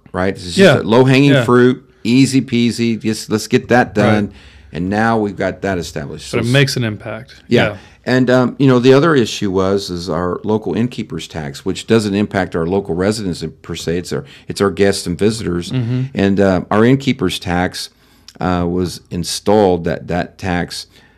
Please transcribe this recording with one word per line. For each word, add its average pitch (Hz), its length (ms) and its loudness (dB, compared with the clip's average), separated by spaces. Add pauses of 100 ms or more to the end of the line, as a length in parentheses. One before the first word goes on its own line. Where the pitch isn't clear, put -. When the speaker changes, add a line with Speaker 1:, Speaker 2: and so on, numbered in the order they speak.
(120)
Speaker 1:
right? 95 220 -2
It's 98 100 -14
just 87 140 -8
Speaker 2:
Yeah. 180 200 6
Speaker 1:
a - 40 -2
low-hanging 131 500 4
Speaker 2:
Yeah. 127 120 2
Speaker 1:
fruit, 123 400 4 (200)
easy 131 360 4
peasy. 117 600 -2
Just 107 280 -6
let's 107 200 -4
get 113 200 0
that 120 260 2
done. 104 320 2
Speaker 2:
Right. - 80 -14 (380)
Speaker 1:
And 87 180 -6
now 113 280 0
we've 101 180 -4
got 92 260 -4
that 95 160 -4
established. 80 520 -12
Speaker 2:
But 117 140 -2
Speaker 1:
So 117 40 -2
Speaker 2:
it 123 40 0
makes 139 240 2
an 123 80 -4
impact. 110 500 -10 (140)
Speaker 1:
Yeah. 117 220 2
Speaker 2:
Yeah. 101 60 -12 (320)
Speaker 1:
And, 123 220 2
um, 123 300 2
you 139 80 4
know, 127 100 6
the 131 140 6
other 151 240 4
issue 104 340 -2
was, 95 400 -2
is 87 180 -8
our 87 360 -4
local 104 300 -2
innkeeper's 107 520 -6
tax, 71 380 -12
which 92 240 -6
doesn't 104 260 2
impact 98 400 -2
our 85 120 -2
local 90 280 -2
residents 95 480 -2 (200)
per 85 120 -12
se. 82 240 -6
It's - 140 -8
our, 67 120 -6 (220)
it's - 140 -10
our 98 100 4
guests 98 380 0
and 85 100 -4
visitors. 90 540 -2
Speaker 2:
Mm-hmm. 127 300 -4 (120)
Speaker 1:
And, 98 240 2
uh, 95 220 4 (100)
our 107 140 4
innkeeper's 123 560 0
tax, 90 500 -4 (480)
uh, 87 300 -2
was 87 320 -4 (100)
installed, 92 720 0
that, 80 240 -4
that 85 300 -6
tax, 87 480 -6 (320)